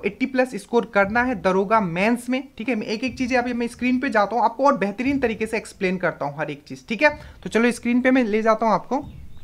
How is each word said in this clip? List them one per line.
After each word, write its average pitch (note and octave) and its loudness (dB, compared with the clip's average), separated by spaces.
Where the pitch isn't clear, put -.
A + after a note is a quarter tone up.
एटी A3 -2
प्लस B3+ -2
स्कोर A#3 -2
करना G3+ 2
है B3 -2
दरोगा F#3+ 4
मेंस G3+ 0
में, B3+ -2
ठीक A3 -6
है, C4 0
मैं G#3+ -4
एक A3 -4
एक B3 -6
चीज़ें B3+ 0
अभी B3 -2
मैं A#3+ -4
स्क्रीन B3+ 0
पे C#4 -2
जाता G#3 2
हूँ, G#3 2
आपको C4+ 0
और C#4 6
बेहतरीन A#3+ -2
तरीके A3 -2
से A3 -6
एक्सप्लेन F#3+ -4
करता D#3+ -4
हूँ C#3+ -8
हर D3+ -4
एक C#3+ -10
चीज़, - -14
ठीक A3+ -2
है? D4+ 6
तो F3+ -10
चलो A#3 4
स्क्रीन B3 0
पे B3+ 2
मैं C4 4
ले G#3+ 0
जाता A3 2
हूँ G#3+ 4
आपको। C4 -2